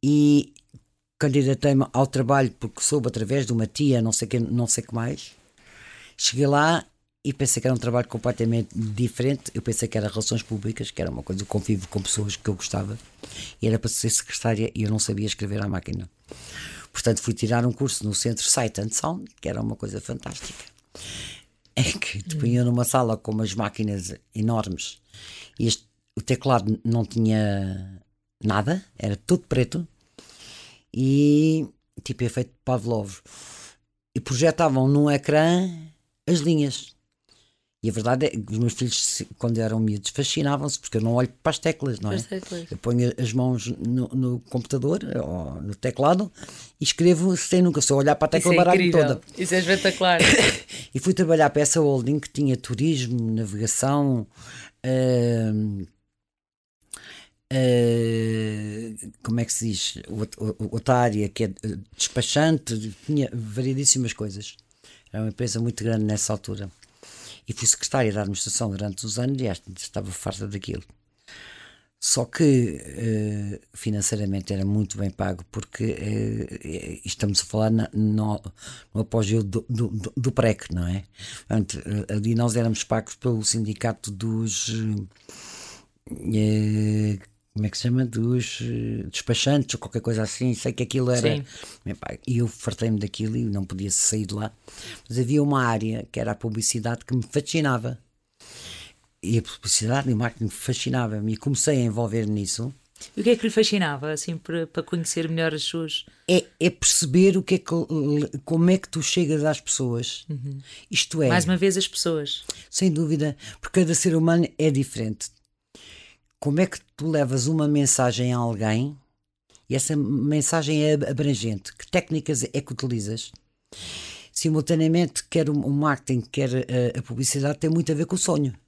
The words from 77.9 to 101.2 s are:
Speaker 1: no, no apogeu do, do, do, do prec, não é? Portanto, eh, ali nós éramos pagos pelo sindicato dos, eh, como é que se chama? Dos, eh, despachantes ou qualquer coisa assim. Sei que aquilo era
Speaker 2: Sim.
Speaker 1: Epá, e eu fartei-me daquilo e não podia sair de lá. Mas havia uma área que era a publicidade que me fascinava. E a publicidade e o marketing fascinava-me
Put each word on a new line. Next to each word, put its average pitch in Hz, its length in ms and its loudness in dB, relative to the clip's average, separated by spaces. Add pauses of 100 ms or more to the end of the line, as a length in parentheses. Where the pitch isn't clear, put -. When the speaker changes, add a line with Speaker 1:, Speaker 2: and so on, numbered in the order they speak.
Speaker 1:
no, 107 480 0 (540)
no 107 80 0
apogeu 110 400 2
do, 101 260 -4
do, 117 200 -2
do, 107 280 -6
do 127 160 0
prec, 110 400 0
não 87 140 0
é? 95 180 -2 (420)
Portanto, - 380 -2
eh, 104 300 -4
ali 107 200 0
nós 117 220 2
éramos 117 280 0
pagos - 320 -4
pelo 113 280 -2
sindicato 107 640 -2
dos, 110 600 -4 (1400)
eh, 107 1080 0 (340)
como 107 140 -2
é 104 40 -2
que - 60 -10
se - 80 -8
chama? 123 220 2
Dos, 117 560 -2
eh, 113 480 -4
despachantes - 640 0
ou - 60 -6
qualquer - 200 -6
coisa 110 220 -2
assim. 123 320 -2
Sei 127 180 -4
que 127 100 -4
aquilo 127 280 0
era 135 260 2
Speaker 2:
Sim. 139 80 -6 (400)
Speaker 1:
Epá, - 320 -10 (100)
e 123 120 0
eu 117 100 2
fartei-me 110 500 -2
daquilo 107 380 -4
e 120 80 -2
não 101 200 -2
podia 92 260 -6
sair 107 360 0
de 95 80 -8
lá. 107 160 -6 (580)
Mas 117 100 -2
havia 135 240 2
uma 143 220 4
área 110 460 0
que - 80 -8
era 110 140 -2
a - 20 -2
publicidade 113 720 -4
que 127 100 -4
me 123 80 0
fascinava. 127 760 -2 (1200)
E 110 160 2
a - 40 0
publicidade 123 640 -2
e 123 60 2
o - 20 0
marketing 113 320 -2
fascinava-me 110 840 -2